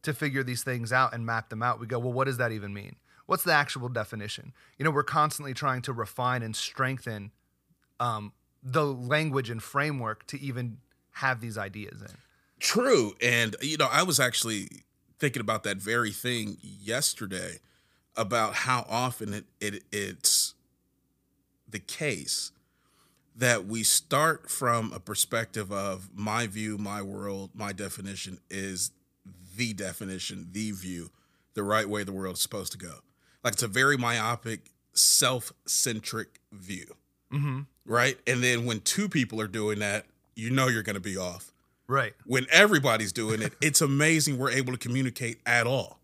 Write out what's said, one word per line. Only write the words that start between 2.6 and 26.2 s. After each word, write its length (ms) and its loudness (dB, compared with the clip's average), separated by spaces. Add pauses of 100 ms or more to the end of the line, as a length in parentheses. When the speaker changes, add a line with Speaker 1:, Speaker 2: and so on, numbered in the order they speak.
Speaker 1:
mean? 220 -12 (300)
What's 160 0
the 120 2
actual 340 2
definition?" 640 -6 (260)
You 60 -4
know, 60 6
we're 120 2
constantly 520 0
trying 280 -2
to 100 -6
refine 500 0
and 120 -6
strengthen, 760 -4 (680)
um, 340 -2 (300)
the 220 2
language 680 0
and 120 -6
framework 680 -2
to 120 -10
even 360 -6 (360)
have 280 -2
these 180 -8
ideas 440 -8
in. 140 -16 (440)
Speaker 2:
True. 600 4
And, 400 4
you 160 -2
know, 140 4
I 140 6
was 160 4
actually 480 0 (500)
thinking 220 0
about 240 -2
that 140 -2
very 340 0
thing 500 -4
yesterday, 960 -4 (580)
about 380 0
how 340 0
often 460 -2
it, 100 -8 (160)
it, 300 -6
it's 640 0 (1120)
the 120 -10
case 720 -4 (840)
that 300 2
we 160 -4
start 680 2
from 420 0
a 80 -10
perspective 720 -4
of 420 -4
my 320 -2